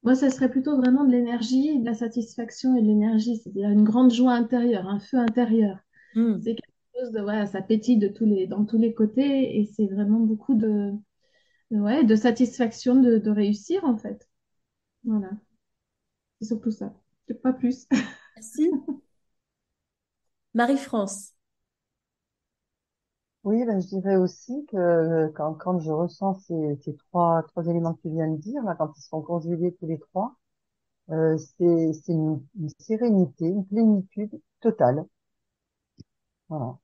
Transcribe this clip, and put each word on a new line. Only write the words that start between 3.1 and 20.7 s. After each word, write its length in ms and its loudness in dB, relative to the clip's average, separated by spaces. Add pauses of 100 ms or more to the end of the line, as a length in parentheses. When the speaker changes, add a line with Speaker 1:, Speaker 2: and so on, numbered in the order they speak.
Speaker 1:
c'est-à-dire 320 -4
une 140 6
grande 280 6
joie 220 4
intérieure, 520 0
un 140 -4
feu 180 -6
intérieur. 600 2 (360)
Speaker 2:
Hmm. 280 0
Speaker 1:
C'est 120 -4
quelque 180 -16 (260)
chose 140 -8
de, 80 -4
voilà, 260 -2
ça 160 -8
pétille 360 2
de 100 2
tous 180 -4
les, 200 2
dans 180 -2
tous 140 -2
les 160 2
côtés 680 0
et 60 0 (100)
c'est 100 0
vraiment 340 0
beaucoup 340 0
de, 380 0 (800)
ouais, 340 0
de 120 6
satisfaction 800 0
de, 220 6
de 120 0
réussir, 540 0
en 140 0
fait. 280 -14 (800)
Voilà. 260 -2 (1080)
C'est 80 -12
surtout 220 -4
ça. 240 -10 (340)
C'est 140 -12
pas 100 0
plus. 380 -4
<laughs> 460 -4
Speaker 2:
Merci. 340 -2 (1800)
Marie-France. 800 -2 (2000)